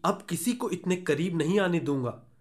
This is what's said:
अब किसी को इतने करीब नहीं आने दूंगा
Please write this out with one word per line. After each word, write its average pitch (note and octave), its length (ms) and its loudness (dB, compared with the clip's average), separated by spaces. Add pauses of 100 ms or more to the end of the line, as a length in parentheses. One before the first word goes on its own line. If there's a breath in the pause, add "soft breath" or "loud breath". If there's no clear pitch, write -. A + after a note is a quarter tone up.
अब F#3+ 240 0
किसी A#3 240 0
को B3 160 -4
इतने F3+ 260 0
करीब E3+ 420 0
नहीं E3 220 2
आने F3+ 200 2
दूंगा C#3 440 -2 (180 soft breath)